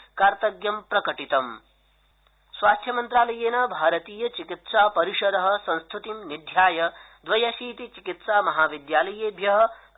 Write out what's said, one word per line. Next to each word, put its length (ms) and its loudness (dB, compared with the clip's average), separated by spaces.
कार्तज्ञं 640 0
प्रकटितम्. 760 -2
स्वास्थ्य 380 0
मन्त्रालयेन 760 0
भारतीय 640 -2
चिकित्सा 580 0
परिषदः 720 0
संस्थितिं 580 -8
निध्याय 640 0
द्वयशीति 600 -2
चिकित्सा 540 -2
महाविद्यालयेभ्यः 1160 0